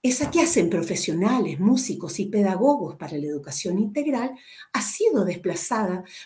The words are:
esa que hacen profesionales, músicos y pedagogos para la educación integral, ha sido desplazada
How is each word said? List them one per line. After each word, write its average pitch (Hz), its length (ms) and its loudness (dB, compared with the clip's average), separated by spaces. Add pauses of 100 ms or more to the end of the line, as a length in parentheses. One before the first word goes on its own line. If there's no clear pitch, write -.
esa 254 260 2
que 339 100 2
hacen 226 300 4
profesionales, 165 920 0
músicos 208 600 0
y 202 60 -4
pedagogos 202 720 0
para 151 220 -10
la 143 80 -6
educación 147 540 -4
integral, 262 500 -2 (420)
ha 226 120 -4
sido 330 420 4
desplazada 185 800 -2 (220)